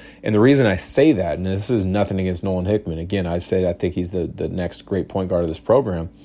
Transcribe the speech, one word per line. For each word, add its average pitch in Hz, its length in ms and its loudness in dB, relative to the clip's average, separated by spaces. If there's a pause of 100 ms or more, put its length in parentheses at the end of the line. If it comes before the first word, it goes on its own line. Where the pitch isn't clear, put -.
(220)
And 113 120 0
the 104 60 6
reason 135 240 6
I 98 120 2
say 147 360 2
that, 87 240 0
and 90 80 -6
this 95 240 -4
is 113 160 0
nothing 98 360 0
against 92 220 -2
Nolan 92 240 -2
Hickman. 101 320 -2
Again, 90 280 -4
I've 87 180 -4
said 92 200 0
I 87 100 0
think 87 200 -4
he's 90 180 -4
the, 90 160 -2
the 82 200 -6
next 87 340 -6
great 92 260 -4
point 95 200 -4
guard 87 140 0
of 85 60 0
this 78 100 -6
program. 101 500 0 (160)